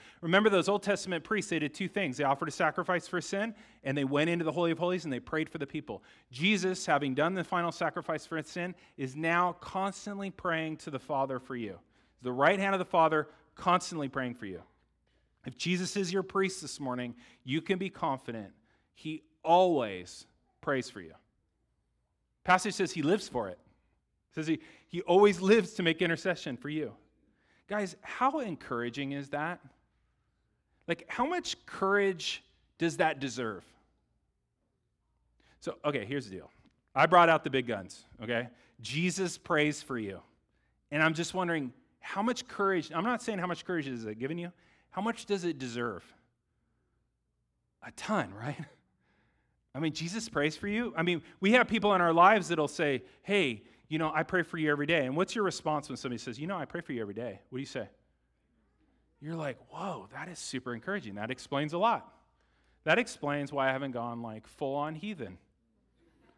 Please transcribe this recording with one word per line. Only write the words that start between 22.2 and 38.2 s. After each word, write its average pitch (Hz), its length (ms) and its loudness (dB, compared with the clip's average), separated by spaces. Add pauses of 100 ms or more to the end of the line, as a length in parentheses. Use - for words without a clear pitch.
Passage 185 300 4
says 180 180 0
he 160 100 -2
lives 185 260 2
for 117 200 -4
it. 90 100 -12 (760)
It - 20 -16
says 160 120 -6
he, 156 140 0 (260)
"He 170 140 -8
always 190 400 8
lives 190 340 4
to - 80 -2
make 165 200 2
intercession 165 560 -2
for 147 100 -10
you." 151 240 -4 (720)
Guys, 202 360 -2
how 277 380 0
encouraging 139 720 -4
is 139 180 -8
that? 156 280 -4 (1300)
Like, 165 220 -4
how - 160 -2
much 349 400 -4
courage 196 800 0 (320)
does 165 220 -2
that 160 200 4
deserve? 117 460 -4 (2000)
So, - 240 -8
okay, 143 200 -2
here's 127 220 -6
the 95 100 -12
deal. 87 140 -14 (440)
I 147 120 6
brought 170 240 10
out 156 120 6
the 156 80 -4
big 131 160 0
guns, 101 380 -8 (180)